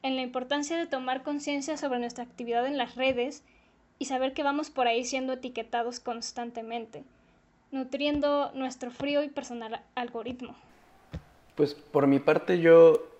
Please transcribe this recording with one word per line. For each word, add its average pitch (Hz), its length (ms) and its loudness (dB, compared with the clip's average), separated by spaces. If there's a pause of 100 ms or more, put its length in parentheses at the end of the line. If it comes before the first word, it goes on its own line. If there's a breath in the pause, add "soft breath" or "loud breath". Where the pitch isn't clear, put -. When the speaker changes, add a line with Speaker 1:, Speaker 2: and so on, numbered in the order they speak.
Speaker 1:
en 262 120 -2
la 262 80 -4
importancia 269 560 -4
de 339 80 -2
tomar 262 380 -4
conciencia 294 520 -4
sobre 262 220 -4
nuestra 240 240 -6
actividad 240 460 -4
en 285 100 -4
las 240 160 -6
redes 262 480 -2 (540)
y 269 100 -8
saber 262 280 -2
que 311 80 -4
vamos 285 280 -2
por 247 180 0
ahí 233 160 0
siendo 262 300 -4
etiquetados 240 680 -8
constantemente, 233 1040 -10 (680)
nutriendo 285 840 -2
nuestro 262 380 -8
frío 285 320 -2
y 302 60 -4
personal 240 540 -10 (120)
algoritmo. 240 600 -10 (1000 soft breath)
Speaker 2:
Pues 147 200 2
por 139 340 2
mi 139 100 6
parte 160 400 2
yo 165 480 10 (140)